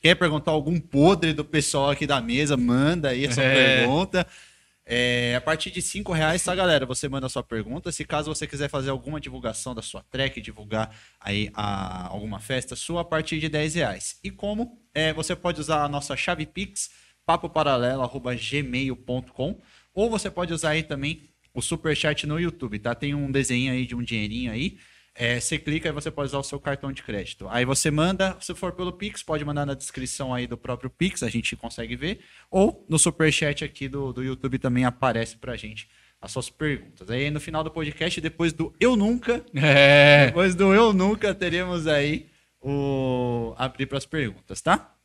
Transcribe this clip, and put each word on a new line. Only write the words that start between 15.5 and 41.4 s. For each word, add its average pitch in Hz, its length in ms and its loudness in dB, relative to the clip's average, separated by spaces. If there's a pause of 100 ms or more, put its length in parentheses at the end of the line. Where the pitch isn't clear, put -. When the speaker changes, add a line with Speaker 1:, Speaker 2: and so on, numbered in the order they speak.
Speaker 1:
usar 151 220 0
a 147 60 0
nossa 143 280 -6
chave 165 300 -4
Pix, - 420 -8 (340)
papo 170 240 0
paralelo 135 540 2
arroba 123 320 -4
gmail 131 640 -4
ponto 123 360 -6
com, 147 280 -4 (340)
ou 220 160 0
você 202 220 -4
pode 170 220 -4
usar 156 180 -2
aí 160 100 2
também 147 400 -6 (320)
o 120 80 -4
superchat 151 640 -2
no 151 140 -2
YouTube, 160 400 -4
tá? 117 160 -2
Tem 143 180 -4
um 143 180 -4
desenho 131 400 2
aí 127 140 -2
de 123 100 -8
um 120 60 -4
dinheirinho 117 500 -4
aí. 127 280 -6 (420)
É, 120 160 2
você 147 200 -2
clica 156 320 -2
e - 20 -2
você 147 180 -6
pode 143 200 -4
usar 139 80 -4
o 139 60 -4
seu - 180 -8
cartão 139 320 -6
de - 100 -14
crédito. 98 460 -8
Aí 120 160 2
você 135 260 0
manda, 185 480 0
se 175 160 -10
for 180 160 -6
pelo 180 220 -6
Pix, 202 280 -10
pode 151 220 -4
mandar 147 220 -2
na 139 80 -4
descrição 131 600 -8
aí 123 140 -4
do 120 100 -6
próprio 123 320 -8
Pix, - 340 -2
a 113 60 -2
gente 120 280 -4
consegue 117 400 -10
ver. 156 240 -6 (280)
Ou - 380 2
no 160 100 2
superchat 151 680 2
aqui 139 240 -10
do, 135 240 -6
do 123 100 -6
YouTube 131 360 -4
também 127 260 2
aparece 117 500 0
pra 123 220 -10
gente 107 320 -14 (320)
as 131 100 -14
suas - 180 -8
perguntas. 139 600 -6
Aí 131 200 -2
no 151 120 -4
final 156 240 -4
do 160 60 -8
podcast, 160 500 -4
depois 165 320 0
do 160 260 -4
Eu 247 160 6
Nunca, 233 480 2 (100)
Speaker 2:
É. 143 760 10
Speaker 1:
depois 180 280 4
do 196 180 6
Eu 220 200 8
Nunca, 202 420 2
teremos 175 500 -2